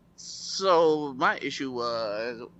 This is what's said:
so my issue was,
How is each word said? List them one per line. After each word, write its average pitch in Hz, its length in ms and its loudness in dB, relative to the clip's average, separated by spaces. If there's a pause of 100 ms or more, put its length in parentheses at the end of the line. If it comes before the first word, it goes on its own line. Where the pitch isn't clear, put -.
(160)
so 160 1000 2
my 175 220 2
issue 135 320 -4
was, 117 720 -4 (180)